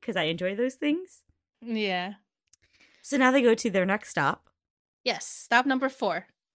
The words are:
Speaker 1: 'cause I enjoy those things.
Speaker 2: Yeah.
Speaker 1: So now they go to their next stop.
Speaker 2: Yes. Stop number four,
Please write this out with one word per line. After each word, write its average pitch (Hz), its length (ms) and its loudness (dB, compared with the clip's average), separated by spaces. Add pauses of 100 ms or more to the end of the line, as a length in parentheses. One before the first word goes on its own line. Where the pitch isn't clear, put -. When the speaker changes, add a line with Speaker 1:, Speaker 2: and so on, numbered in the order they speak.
Speaker 1:
'cause 220 140 -6
I 170 80 0
enjoy 175 320 -2
those 254 180 -2
things. 320 480 -4 (400)
Speaker 2:
Yeah. 208 520 -2 (880)
Speaker 1:
So - 140 -2
now 262 140 6
they 269 120 6
go 233 120 6
to 226 160 -2
their 185 160 2
next 196 240 -2
stop. 147 400 -2 (540)
Speaker 2:
Yes. 214 220 -2
Stop - 380 2
number 262 240 0
four, 190 380 -4 (280)